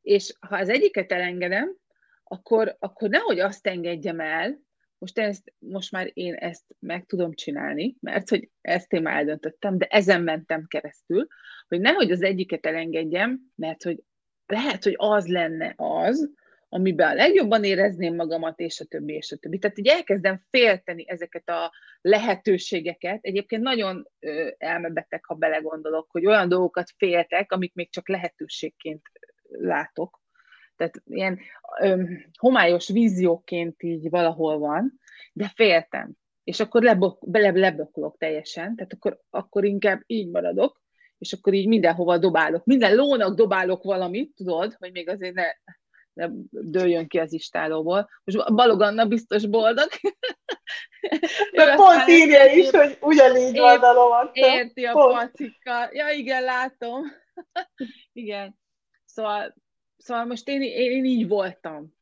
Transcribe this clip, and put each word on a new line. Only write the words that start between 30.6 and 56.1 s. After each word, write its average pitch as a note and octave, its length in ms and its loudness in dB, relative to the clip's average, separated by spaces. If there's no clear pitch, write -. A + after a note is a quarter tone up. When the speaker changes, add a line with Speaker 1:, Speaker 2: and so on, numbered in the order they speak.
Speaker 1:
Tehát - 300 -8
ilyen, F#3+ 340 -6
ö, F#3+ 220 2
homályos F#3 500 2
vízióként F3+ 960 -2
így E3 260 -8
valahol D#3+ 480 -2
van, D3+ 420 -4
de G3+ 220 -8
féltem. F3+ 560 0
És - 160 -10
akkor A3 220 0
lebok-, G3 480 2
bele-, F#3+ 300 2
leblokkolok D3+ 580 -2
teljesen, D#3+ 580 -8
tehát G3 180 -14
akkor, - 360 -8
akkor G3 360 -4
inkább G3+ 400 -2
így G#3+ 240 -6
maradok, F3 520 -2
és - 160 -12
akkor G3 200 0
így G3 140 0
mindenhova F3 500 2
dobálok. D#3+ 480 0
Minden A3+ 300 4
lónak A#3+ 400 2
dobálok F#3 480 0
valamit, F#3+ 520 -4
tudod, F#3 440 -6
hogy F#3 120 -16
még F3 180 -12
azért F#3 240 -10
ne, F3+ 120 -4
ne E3+ 140 -8
dőljön E3+ 580 -2
ki F3 120 -2
az D#3+ 140 -4
istálóból. D#3+ 760 -4
Most G#3 300 -2
Balog A3+ 280 6
Anna G#3+ 240 2
biztos A3 400 -2
boldog. A3+ 480 0
<laughs> - 60 -14
Speaker 2:
De D#4+ 120 6
Speaker 1:
Ő C#4+ 120 8
Speaker 2:
pont D4+ 40 4
Speaker 1:
aztán E4+ 300 10
Speaker 2:
írja D4+ 360 10
Speaker 1:
érti, C#4 140 10
Speaker 2:
is, C5+ 100 6
hogy D4 320 4
ugyanígy B3+ 540 6
Speaker 1:
ér-, - 60 2
Speaker 2:
van B3 180 10
a B3 140 8
lovakkal. B3 400 4
Speaker 1:
érti B3+ 520 2
a A#3+ 60 -2
Speaker 2:
Pont. B3+ 220 8
Speaker 1:
pacikkal. A#3+ 760 -6
Ja, D4 180 -6
igen, C4 340 -4